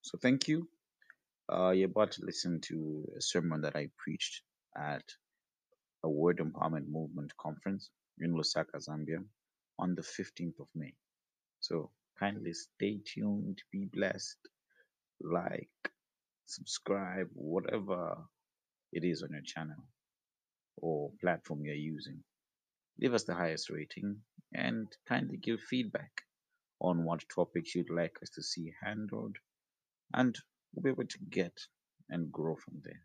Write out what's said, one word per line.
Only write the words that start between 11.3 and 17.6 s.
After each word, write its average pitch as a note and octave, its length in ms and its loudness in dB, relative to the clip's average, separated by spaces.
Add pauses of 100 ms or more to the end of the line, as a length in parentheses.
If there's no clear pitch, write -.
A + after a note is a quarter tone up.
So D#2+ 300 -2 (260)
kindly G2+ 360 0
stay - 520 -2
tuned, G#2 640 -2
be G2 220 -2
blessed, - 460 0 (840)
like, - 480 0 (760)
subscribe, F#2+ 880 -2
whatever F2+ 840 0 (800)